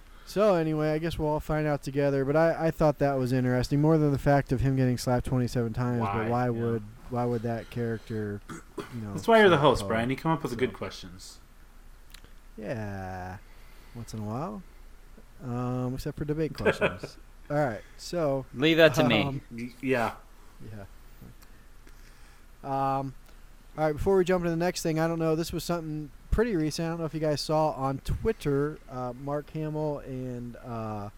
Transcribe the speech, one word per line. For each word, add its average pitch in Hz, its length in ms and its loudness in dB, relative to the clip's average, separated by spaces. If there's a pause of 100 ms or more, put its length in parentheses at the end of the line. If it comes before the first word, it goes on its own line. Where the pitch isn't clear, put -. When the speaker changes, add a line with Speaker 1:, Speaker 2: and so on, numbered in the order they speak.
(260)
Speaker 1:
So 208 300 4
anyway, 156 360 2
I 151 60 2
guess 160 200 -2
we'll 156 120 0
all 151 100 0
find 151 280 0
out 147 160 0
together. 139 420 2
But 143 100 2
I, 160 320 4
I - 40 2
thought 151 280 4
that 139 180 2
was 127 140 0
interesting, 127 480 2
more 156 180 6
than 151 140 4
the 139 80 2
fact 143 320 4
of 127 80 2
him 135 160 2
getting 127 220 2
slapped 123 300 0
twenty-seven 120 460 0
times. 123 280 0
Speaker 2:
Why? 101 120 0 (100)
Speaker 1:
But 113 60 -2
why 120 160 2
Speaker 2:
Yeah. 123 60 0
Speaker 1:
would, 117 320 -2 (280)
why 120 140 0
would 120 180 -2
that 117 260 -4
character, 110 800 -4
you - 520 -12
know, 104 120 -8
Speaker 2:
That's - 140 -6
why 226 120 8
you're 208 100 10
the 170 60 8
Speaker 1:
slap 143 60 4
Speaker 2:
host, 139 220 6
Speaker 1:
Poe? 101 60 -6
Speaker 2:
Brian. 113 200 0
You 131 80 0
come 160 140 0
up 156 120 0
with 131 80 -4
the 123 40 -6
Speaker 1:
So. 117 40 -4
Speaker 2:
good 123 140 0
questions. - 680 -12 (1160)
Speaker 1:
Yeah. 98 800 -8 (580)
Once 117 180 -14
in 113 60 -8
a 107 40 -8
while. 151 380 -6 (840)
Um, 123 520 -4
except 143 220 -8
for - 60 -4
debate 151 300 -2
Speaker 2:
<laughs> - 40 -18
Speaker 1:
questions. - 600 -2 (340)
All 147 60 0
right. 120 240 0 (160)
So 139 480 -2 (100)
Speaker 3:
Leave 156 220 4
that 156 180 8
to 156 80 4
me. 120 180 4
Speaker 1:
um, 135 200 -2 (100)
Speaker 2:
Y-, 120 300 -10
yeah. 123 300 2 (600)
Speaker 1:
Yeah. 104 140 -12 (1800)
Um, 135 500 -2 (640)
all 156 80 2
right, 156 80 2
before 190 240 2
we 185 60 6
jump 180 180 2
into 170 100 0
the 165 40 0
next 175 260 0
thing, 160 180 0
I 160 80 4
don't 165 120 -2
know, 160 160 2
this 165 180 -2
was 165 100 -4
something 156 460 -4 (220)
pretty 226 240 2
recent. 156 320 0
I - 20 -2
don't 165 100 -4
know 165 60 -4
if 151 80 -6
you 160 60 -4
guys 151 220 0
saw 156 300 2
on 135 280 -2
Twitter, 147 800 -2 (100)
uh, 127 320 -6
Mark 143 300 -6
Hamill 156 480 -4
and, 123 560 -8 (100)
uh, 110 520 -8